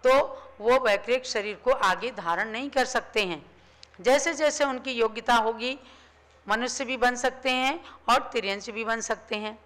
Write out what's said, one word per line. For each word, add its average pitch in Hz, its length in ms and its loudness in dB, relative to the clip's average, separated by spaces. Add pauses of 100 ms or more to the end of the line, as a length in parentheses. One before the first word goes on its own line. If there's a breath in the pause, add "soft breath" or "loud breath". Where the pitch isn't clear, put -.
तो 262 360 4 (180)
वो 247 180 4
वैक्रियक 233 480 2
शरीर 208 300 -4
को 247 140 0
आगे 208 400 2
धारण 190 380 -2
नहीं 247 220 -6
कर 254 140 0
सकते 226 400 -2
हैं। 165 260 -6 (500 soft breath)
जैसे 285 340 4
जैसे 294 300 2
उनकी 262 280 -2
योग्यता 226 420 0
होगी, 226 440 0 (720 loud breath)
मनुष्य 247 360 -2
भी 247 120 -4
बन 247 200 2
सकते 254 340 -2
हैं 262 340 -2 (240 loud breath)
और 269 240 2
तिर्यंश 202 380 -4
भी 220 140 -8
बन 226 160 -2
सकते 214 360 -6
हैं। 214 300 -8